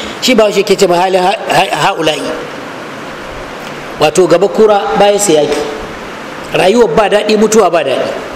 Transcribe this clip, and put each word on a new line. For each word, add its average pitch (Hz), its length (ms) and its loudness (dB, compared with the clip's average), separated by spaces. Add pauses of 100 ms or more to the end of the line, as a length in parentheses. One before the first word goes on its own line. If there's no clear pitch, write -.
(220)
shi 254 120 2
ba 214 180 4
shi 190 120 0
ke 196 120 0
ce 196 120 4
ma 175 100 2
halin 185 240 2
ha-, 196 160 0 (120)
ha-, 170 260 0 (180)
ha'ula'i. 156 300 -2 (1800)
Wato 156 260 2
gaba 170 240 4
kura, 208 480 2
baya 202 220 4
sai 151 260 2
yaki. 143 160 -2 (960)
Rayuwar 202 380 4
ba 208 140 4
daɗi, 208 280 2
mutuwa 208 320 4
ba 160 140 2
daɗi. - 420 -4 (100)